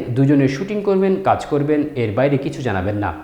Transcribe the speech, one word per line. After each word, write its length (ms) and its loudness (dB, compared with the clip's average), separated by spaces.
দুজনে 380 4
শুটিং 340 -4
করবেন, 420 2
কাজ 220 2
করবেন, 380 0
এর 160 -2
বাইরে 260 2
কিছু 240 -6
জানাবেন 340 -2
না। 180 -4